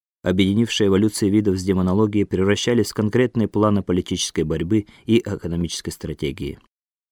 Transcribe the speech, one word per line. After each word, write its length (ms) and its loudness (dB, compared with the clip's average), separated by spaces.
объединившие 600 2
эволюцию 460 2
видов 260 2
с 60 -8
демонологией, 600 2
превращались 680 0
в 20 -18
конкретные 540 0
планы 340 2
политической 640 -2
борьбы 420 -2
и 140 2
экономической 720 -4
стратегии. 680 -8